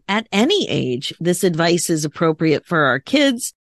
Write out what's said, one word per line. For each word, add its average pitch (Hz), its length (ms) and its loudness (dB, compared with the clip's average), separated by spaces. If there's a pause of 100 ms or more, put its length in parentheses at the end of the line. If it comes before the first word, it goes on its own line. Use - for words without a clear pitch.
at 220 240 -2
any 302 380 0
age, 127 500 -4
this 175 240 -2
advice 170 460 0
is 156 160 -2
appropriate 160 600 0
for 160 180 0
our 131 160 2
kids. 277 540 0 (140)